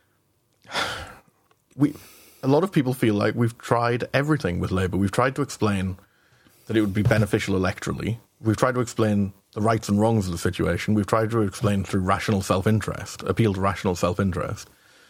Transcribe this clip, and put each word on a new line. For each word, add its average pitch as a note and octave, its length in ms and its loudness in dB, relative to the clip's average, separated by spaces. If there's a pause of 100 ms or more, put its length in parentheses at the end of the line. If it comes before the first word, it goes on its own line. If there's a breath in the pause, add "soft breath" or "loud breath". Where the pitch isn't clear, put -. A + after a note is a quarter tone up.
(720 loud breath)
<sighs> - 20 -18 (1040 loud breath)
we, C#3 180 2 (480 loud breath)
a C3 60 -2
lot D3 160 4
of G3 80 -4
people C3 220 2
feel G#2+ 200 2
like G#2+ 200 0
we've A#2 240 0
tried A#2+ 540 0
everything C3+ 480 0
with F2 100 -2
Labour. F#2 260 0
We've G2 160 2
tried C3 240 0
to D3 60 -2
explain F#2+ 560 -2 (680 soft breath)
that A2 100 -2
it A2 40 4
would G2+ 140 0
be G#2+ 80 0
beneficial G#2 560 2
electorally. F2+ 600 -4 (220)
We've G#2+ 160 0
tried B2+ 180 2
to B2 60 0
explain G#2 520 0 (200)
the A2 80 -6
rights A2+ 280 0
and G2+ 120 2
wrongs A2 260 2
of F2+ 60 -4
the E2+ 60 -6
situation. F2 560 -2
We've G#2 120 2
tried A2+ 240 0
to A2+ 120 2
explain G2+ 420 0
through G2 160 -2
rational F#2+ 420 2
self-interest, - 800 0
appeal G#2+ 320 2
to F#2+ 60 -4
rational F#2+ 340 0
self-interest. F2+ 760 -2 (420 soft breath)